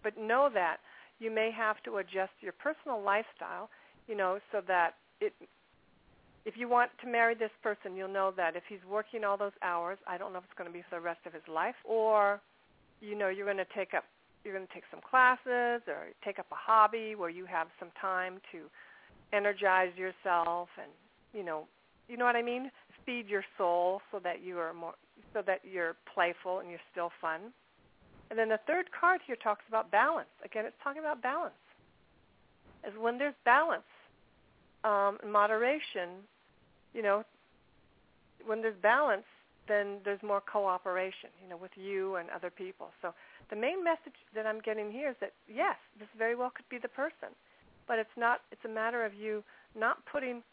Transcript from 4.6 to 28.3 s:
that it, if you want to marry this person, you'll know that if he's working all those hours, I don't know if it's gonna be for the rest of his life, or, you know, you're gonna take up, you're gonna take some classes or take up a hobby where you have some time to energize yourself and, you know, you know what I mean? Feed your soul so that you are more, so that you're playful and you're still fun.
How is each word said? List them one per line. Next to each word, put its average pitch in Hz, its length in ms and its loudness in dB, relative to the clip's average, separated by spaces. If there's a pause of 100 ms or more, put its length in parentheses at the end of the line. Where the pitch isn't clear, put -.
that 175 280 4 (240)
it, 214 140 0 (1120)
if 214 120 -8
you 240 100 -6
want 240 240 4 (100)
to 240 60 -10
marry 233 280 4
this 220 160 -2 (100)
person, 208 340 -4
you'll 190 120 -6
know 190 280 0
that 170 200 0
if 175 120 -8
he's 196 220 -14
working 214 340 -4
all 202 140 0
those 202 140 -4 (100)
hours, 175 460 -4
I 180 100 -6
don't 190 160 -8
know 180 60 -6
if 180 60 -20
it's - 120 -20
gonna 175 140 -10
be 175 180 -14
for 180 60 -8
the 170 60 -8
rest 170 240 -6
of 165 80 -14
his 156 100 -14 (100)
life, 180 300 0
or, 214 580 4 (600)
you 208 140 -8
know, 202 140 0
you're 196 160 -4
gonna 196 200 -2 (100)
take 190 180 -4
up, 170 120 -2 (380)
you're 202 100 -10
gonna 190 200 -8
take 185 160 -16
some - 180 -18
classes 247 800 4
or 156 200 -6 (180)
take 196 140 -6
up 185 120 -10
a - 40 -10
hobby 220 580 4
where 185 160 -4
you 180 160 -10
have 170 220 -4 (120)
some 180 100 -12 (100)
time 185 400 -2 (120)
to 160 120 -14 (680)
energize 196 640 4
yourself 175 720 0 (120)
and, 143 100 -18 (420)
you 208 100 -6
know, 160 240 -6 (440)
you 240 60 -10
know 247 80 2
what 240 100 4
I 233 60 2
mean? 247 280 -4 (360)
Feed 240 240 -6
your 202 140 0 (140)
soul 180 440 2 (100)
so 208 80 -6
that 180 240 -6
you 180 160 -8
are 165 140 -4
more, 170 200 -12 (400)
so 214 140 -2
that 190 160 0
you're 175 320 -4 (180)
playful 180 460 0
and 185 100 -12
you're 170 220 -14
still 170 180 -4 (120)
fun. 160 180 -4 (920)